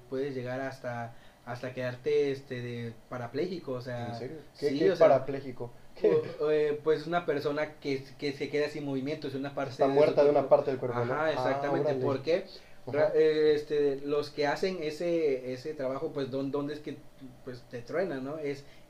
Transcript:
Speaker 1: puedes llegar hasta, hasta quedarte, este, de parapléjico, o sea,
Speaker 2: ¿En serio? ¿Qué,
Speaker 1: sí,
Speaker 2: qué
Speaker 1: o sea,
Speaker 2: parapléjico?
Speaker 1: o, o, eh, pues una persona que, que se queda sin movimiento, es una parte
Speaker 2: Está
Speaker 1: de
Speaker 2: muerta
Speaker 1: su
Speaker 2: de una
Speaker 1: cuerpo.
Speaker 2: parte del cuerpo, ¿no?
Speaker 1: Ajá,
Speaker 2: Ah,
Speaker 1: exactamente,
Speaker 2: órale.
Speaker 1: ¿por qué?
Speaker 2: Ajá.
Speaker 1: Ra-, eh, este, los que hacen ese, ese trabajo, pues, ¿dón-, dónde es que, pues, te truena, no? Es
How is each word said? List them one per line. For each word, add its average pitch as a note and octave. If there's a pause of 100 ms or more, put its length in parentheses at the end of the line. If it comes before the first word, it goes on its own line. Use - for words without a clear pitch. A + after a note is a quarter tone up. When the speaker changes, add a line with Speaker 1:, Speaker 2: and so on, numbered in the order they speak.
Speaker 1:
puedes C3+
llegar B2+
hasta, A#2+ (320)
hasta B2
quedarte, C#3
este, C3
de A#2+ (160)
parapléjico, C3+
o B2
sea, A#2+
Speaker 2:
¿En A2
serio? D#3 (220)
¿Qué, C#3+
Speaker 1:
sí, C4+
Speaker 2:
qué F#3+
Speaker 1:
o E3+
sea, E3
Speaker 2:
parapléjico? C3+ (340)
Speaker 1:
o, D3+
o, D#3
eh, D3+
pues D#3
una E3+
persona D3
que, C3+ (160)
que C#3+
se C#3+
queda D3
sin D3
movimiento, C#3
es C3
una C#3
parte C3+
Speaker 2:
Está C#3
Speaker 1:
de C#3
Speaker 2:
muerta D3
Speaker 1:
su C#3+
Speaker 2:
de D3
una D3
Speaker 1:
cuerpo. C3+
Speaker 2:
parte C#3+
del C3
cuerpo, B2
¿no? A#2+
Speaker 1:
Ajá, D#3
Speaker 2:
Ah, D#3
Speaker 1:
exactamente, C#3
Speaker 2:
órale. C3
Speaker 1:
¿por C3
qué? F3 (420)
Speaker 2:
Ajá. -
Speaker 1:
Ra-, D3+
eh, D#3
este, D3
los C#3+
que D3
hacen F3
ese, D3+
ese D3
trabajo, C#3
pues, C3+
¿dón-, C3+
dónde C#3+
es -
que, C3+ (480)
pues, B2
te A#2+
truena, D3+
no? C#3+
Es C#3+ (280)